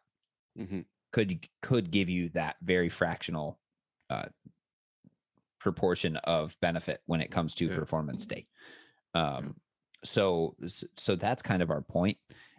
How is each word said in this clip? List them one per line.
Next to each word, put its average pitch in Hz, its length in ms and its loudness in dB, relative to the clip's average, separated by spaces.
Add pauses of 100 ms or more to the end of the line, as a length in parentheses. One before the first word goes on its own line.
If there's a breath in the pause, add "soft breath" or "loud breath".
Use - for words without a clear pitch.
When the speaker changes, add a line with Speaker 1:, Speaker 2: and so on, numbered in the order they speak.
(580)
Speaker 1:
Mm-hmm. 92 240 -6 (300)
Speaker 2:
could, 95 360 0 (140)
could 107 300 2
give 95 180 4
you 90 200 0
that 78 340 -2
very 90 260 4
fractional, 82 680 -2 (500)
uh, 50 180 -4 (1300)
proportion 90 580 2
of 78 440 0
benefit 85 440 0
when 82 160 2
it - 100 -2
comes 82 240 0
to 85 120 2
Speaker 1:
Yeah. 92 80 -2
Speaker 2:
performance 78 480 -2
state. - 240 -12 (640 loud breath)
Um, 71 320 0
Speaker 1:
Yeah. 71 60 -8 (540)
Speaker 2:
so, 90 580 2
s-, - 200 -8 (120)
so 101 200 0
that's 104 280 0
kind 92 180 2
of 82 100 2
our 73 100 0
point. 90 360 0 (420 loud breath)